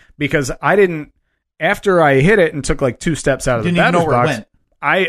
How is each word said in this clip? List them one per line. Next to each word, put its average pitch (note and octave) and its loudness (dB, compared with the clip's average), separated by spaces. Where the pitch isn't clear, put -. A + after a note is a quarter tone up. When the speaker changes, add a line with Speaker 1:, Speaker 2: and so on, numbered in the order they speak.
Speaker 1:
because C#3+ -2
I D#3 2
didn't, F3 0
after F3+ 0
I C#3 4
hit G3+ 4
it E3 2
and C#3 -8
took, - -4
like, B2+ -2
two E3 -4
steps C3+ -4
out A#2+ 0
of - -4
the F3 -2
Speaker 2:
Didn't F3 0
even F3 2
Speaker 1:
batter's F3 2
Speaker 2:
know D#3+ -2
where C3 0
it - 2
Speaker 1:
box, B2 -2
Speaker 2:
went. G#2+ -14
Speaker 1:
I D3+ 0